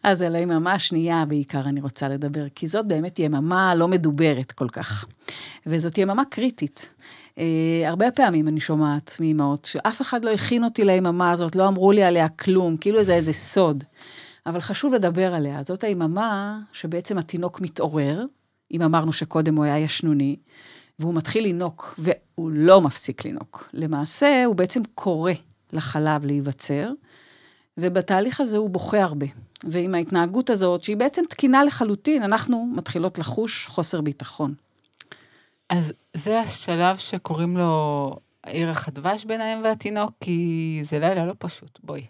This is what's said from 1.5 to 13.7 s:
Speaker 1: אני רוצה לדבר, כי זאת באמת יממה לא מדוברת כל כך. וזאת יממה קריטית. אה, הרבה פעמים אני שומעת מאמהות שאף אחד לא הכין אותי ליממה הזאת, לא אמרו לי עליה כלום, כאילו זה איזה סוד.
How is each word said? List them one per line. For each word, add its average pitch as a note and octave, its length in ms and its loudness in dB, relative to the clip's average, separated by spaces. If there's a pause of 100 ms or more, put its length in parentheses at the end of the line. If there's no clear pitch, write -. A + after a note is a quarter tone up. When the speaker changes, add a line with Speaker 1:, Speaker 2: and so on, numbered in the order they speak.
Speaker 1:
אני C#3 160 -2
רוצה C#3 260 -6
לדבר, C#3+ 480 -4
כי E3 120 -8
זאת G#3 200 -2
באמת F3 320 -2
יממה E3+ 560 2
לא E3 120 4
מדוברת D#3 640 2
כל B2 180 -4
כך. - 360 -8 (600)
וזאת E3 320 -2
יממה G3+ 320 2
קריטית. - 640 -4 (440)
אה, E3 60 -4 (440)
הרבה G3 240 2
פעמים F3 360 4
אני D3+ 120 0
שומעת D3+ 600 0
מאמהות D3 460 0
שאף A3+ 360 -4
אחד A#3+ 240 -4
לא A3 60 0
הכין A#3 320 0
אותי A#3 220 0
ליממה F3+ 460 4
הזאת, E3+ 240 -2
לא F#3+ 120 4
אמרו G3 240 4
לי G3+ 120 6
עליה E3+ 260 4
כלום, F3+ 480 0
כאילו G#3 260 2
זה F#3 100 4
איזה D#3 200 2
סוד. D#3 500 2 (600)